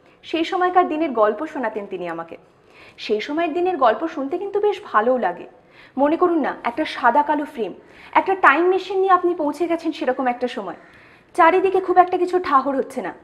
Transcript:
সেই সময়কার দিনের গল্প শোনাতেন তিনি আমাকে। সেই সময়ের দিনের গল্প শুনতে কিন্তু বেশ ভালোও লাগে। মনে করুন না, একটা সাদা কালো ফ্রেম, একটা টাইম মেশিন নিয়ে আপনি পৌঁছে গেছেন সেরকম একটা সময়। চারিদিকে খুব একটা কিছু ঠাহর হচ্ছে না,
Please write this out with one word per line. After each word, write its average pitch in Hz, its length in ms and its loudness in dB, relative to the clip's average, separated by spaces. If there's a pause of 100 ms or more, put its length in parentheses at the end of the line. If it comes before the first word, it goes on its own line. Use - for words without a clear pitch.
(220)
সেই 330 220 -4
সময়কার 359 440 2
দিনের 302 220 -2
গল্প 220 360 0
শোনাতেন 220 400 -8
তিনি 175 220 -10
আমাকে। 165 280 -12 (600)
সেই - 240 -2
সময়ের 311 320 -4
দিনের 359 240 0
গল্প 262 320 2
শুনতে 277 300 -6
কিন্তু 403 220 -4
বেশ 415 240 0
ভালোও 240 340 2
লাগে। 180 280 -4 (520)
মনে 294 180 2
করুন 339 220 2
না, 214 260 -2
একটা 233 200 -4
সাদা 254 380 2
কালো 294 220 0
ফ্রেম, 220 280 -8 (400)
একটা 370 220 2
টাইম 339 320 4
মেশিন 381 320 0
নিয়ে 381 140 4
আপনি 359 220 2
পৌঁছে 294 320 -2
গেছেন 320 260 -2
সেরকম 262 340 -2
একটা 247 220 -2
সময়। 190 260 -8 (600)
চারিদিকে 370 460 4
খুব 370 180 2
একটা 359 200 4
কিছু 359 200 0
ঠাহর 277 380 0
হচ্ছে 254 260 -4
না, 175 220 -8